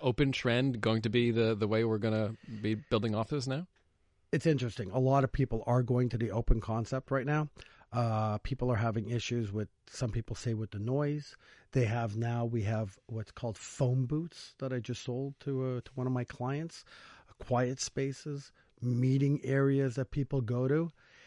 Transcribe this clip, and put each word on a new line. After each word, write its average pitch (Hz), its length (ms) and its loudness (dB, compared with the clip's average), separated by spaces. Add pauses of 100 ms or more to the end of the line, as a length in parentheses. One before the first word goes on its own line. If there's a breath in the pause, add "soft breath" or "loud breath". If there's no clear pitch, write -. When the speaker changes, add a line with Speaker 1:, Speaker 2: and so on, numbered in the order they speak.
Speaker 1:
open 135 320 2
trend 123 480 2
going 113 220 2
to 113 80 0
be 120 200 4
the, 113 240 4
the 104 140 0
way 110 160 4
we're 110 140 2
gonna 110 340 0 (300)
be 107 140 0
building 107 380 0
offices 123 320 -2
now? 139 200 -4 (680)
Speaker 2:
It's 165 140 0
interesting. 120 440 0
A 131 80 -2
lot 135 240 4
of 131 80 0
people 120 360 0
are 123 160 4
going 123 260 2
to 120 80 -2
the 110 140 -2
open 113 320 4
concept 113 480 -4
right 135 160 0
now. 151 240 0 (460 loud breath)
Uh, 110 460 0
people 123 280 -2
are 117 60 2
having 107 320 0
issues 117 420 -2
with, 104 180 -2 (200)
some 120 220 -4
people 113 260 -4
say, 117 160 -2
with 110 180 -4
the 104 80 -8
noise. 147 560 -2 (380 soft breath)
They 127 140 4
have 113 280 0
now, 120 300 0
we 117 200 0
have 110 420 -2
what's 113 240 -8
called 117 260 -8
foam 127 480 0
booths 151 540 -6
that 135 120 -6
I 127 100 -2
just 120 220 -6
sold 135 380 -4
to, 131 240 -2
uh, 127 160 -2
to - 140 -14
one 127 120 -4
of 131 60 0
my 123 120 -2
clients, 143 600 -6 (420 loud breath)
uh, - 60 -20 (100)
quiet 127 380 0
spaces, 139 720 -6 (300 soft breath)
meeting 131 600 2
areas 135 520 2
that 131 160 -4
people 139 320 -2
go 123 260 0
to. 160 240 0 (340 loud breath)